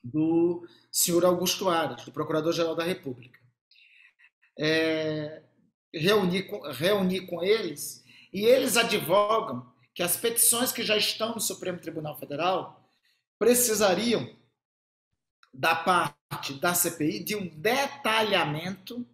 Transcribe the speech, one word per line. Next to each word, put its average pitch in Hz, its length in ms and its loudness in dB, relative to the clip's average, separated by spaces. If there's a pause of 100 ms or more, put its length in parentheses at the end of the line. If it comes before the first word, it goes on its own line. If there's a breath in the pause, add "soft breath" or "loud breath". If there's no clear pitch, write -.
do 165 640 2 (240 loud breath)
senhor 175 340 2
Augusto 180 440 2
Aras, 156 360 -2
do - 60 -16
Procurador-Geral 160 640 -2
da 165 80 -4
República. 165 560 -8 (1160 soft breath)
É, 156 840 0 (520)
reuni 185 500 2
com, 202 180 -10 (100)
reuni 185 540 0
com 170 180 -8
eles, 190 600 -2 (300 loud breath)
e 196 120 -4
eles 254 320 4
advogam 202 960 2 (220 soft breath)
que 175 100 -4
as 175 120 0
petições 233 560 2
que 233 120 -6
já 208 120 2
estão 220 380 -2
no 220 80 -6
Supremo 180 380 -6
Tribunal 156 400 -10
Federal 156 680 -4 (520)
precisariam 214 960 2 (1160)
da 165 220 2
parte - 800 -2
da 175 220 0
C 165 160 0
P 151 180 0
I 196 140 -4
de 214 120 -4
um 196 120 -6
detalhamento 208 1700 -2